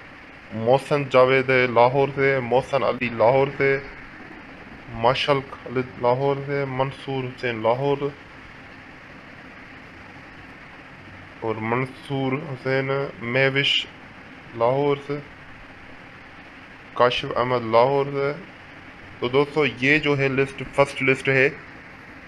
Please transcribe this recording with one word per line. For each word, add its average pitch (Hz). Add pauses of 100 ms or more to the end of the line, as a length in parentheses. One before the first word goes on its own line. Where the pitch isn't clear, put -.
(540)
मोहसन 135
जावेद 131 (260)
लाहौर 131
से, 139
मोहसन 123
अली 117
लाहौर 135
से, 139 (1300)
Marshal 135 (120)
Khalid 123 (140)
Lahore 135
से, 139
Mansoor 135
Hussain 123
Lahore 139 (3500)
और 110 (120)
Mansoor 131 (160)
Hussain 135 (320)
महविश 135 (880)
Lahore 139
से, 143 (1800)
Kashif 123
Ahmed 120
Lahore 139
से। 139 (880)
तो 123
दोस्तों, 143
ये 131
जो 147
है 139
list, 135
first 139
list 131
है 135 (800)